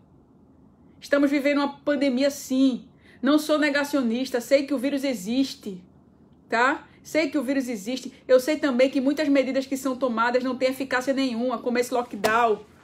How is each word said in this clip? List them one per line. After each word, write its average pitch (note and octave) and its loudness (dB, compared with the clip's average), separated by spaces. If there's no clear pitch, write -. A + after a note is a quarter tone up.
Estamos C#4+ 2
vivendo C#4+ 0
uma C#4+ -2
pandemia, C#4 0
sim. C4 0
Não C#4+ 4
sou D4+ 0
negacionista, C4+ -2
sei C#4 4
que C#4+ -4
o C4+ 0
vírus C4+ -2
existe, A3+ -4
tá? B3 0
Sei D4+ 0
que D4+ -4
o C4+ 0
vírus C4 -2
existe. A#3+ -8
Eu B3+ 6
sei D4+ 0
também C4+ 2
que C4+ 0
muitas D4 0
medidas C4+ 2
que C4+ -6
são C4 -4
tomadas A#3+ 0
não B3+ -4
têm B3+ 0
eficácia C4+ -2
nenhuma, B3 -2
como A#3+ -2
esse B3 -2
lockdown. A3+ 2